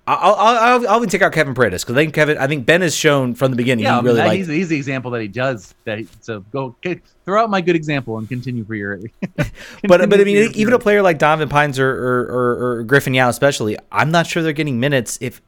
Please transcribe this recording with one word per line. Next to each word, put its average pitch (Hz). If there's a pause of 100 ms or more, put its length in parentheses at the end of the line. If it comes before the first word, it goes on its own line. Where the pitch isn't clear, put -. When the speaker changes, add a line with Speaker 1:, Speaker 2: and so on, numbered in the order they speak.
Speaker 1:
I'll, 208
I'll, 214
I'll, 240
I'll 208
even 233
take 175
out 175
Kevin 143
Paredes, 107
'cause 120
I 135
think 156
Kevin, 151
I 135
think 139
Ben 165
has 165
shown 135
from 131
the 127
beginning 120
Speaker 2:
Yeah, -
Speaker 1:
he -
Speaker 2:
I 120
mean, 120
Speaker 1:
really 120
Speaker 2:
that, 160
Speaker 1:
likes 190
Speaker 2:
he's, 151
he's 180
the 160
example 127
that 117
he 110
does. 123 (100)
That 110
he, 110 (140)
so 107
go, 131
okay, 175 (240)
throw 202
out 226
my 190
good 170
example 147
and 110
continue 123
for 110
your 101
<laughs> 107 (160)
Speaker 1:
But, - (300)
but 180
I 180
Speaker 2:
continue 202
Speaker 1:
mean, 202 (120)
Speaker 2:
for -
your 214
Speaker 1:
even 220
a 240
player 208
like 170
Donovan 151
Pines 147
or, 135
or, 123
or, 123
or 117
Griffin 131
Yao 127
especially, 117 (140)
I'm 113
not 165
sure 170
they're 160
getting 143
minutes 135
if, 123